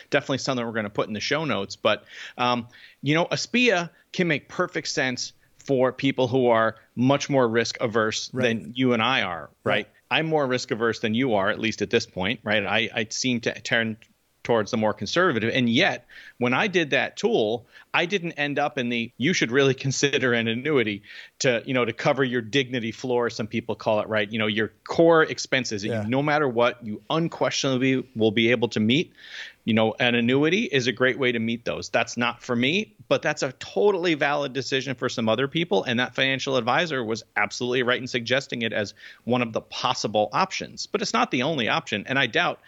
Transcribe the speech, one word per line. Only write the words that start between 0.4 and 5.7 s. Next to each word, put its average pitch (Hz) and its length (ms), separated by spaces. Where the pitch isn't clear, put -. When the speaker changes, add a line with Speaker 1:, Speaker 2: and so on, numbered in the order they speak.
Speaker 1:
we're 117 80
gonna 104 180
put 107 180
in 107 60
the 101 60
show 151 240
notes. 101 300
But, 107 300
um, 123 300
you 143 120
know, 170 180
a - 40
spia 208 540
can 180 160
make 147 200
perfect - 400
sense 131 440
for 127 280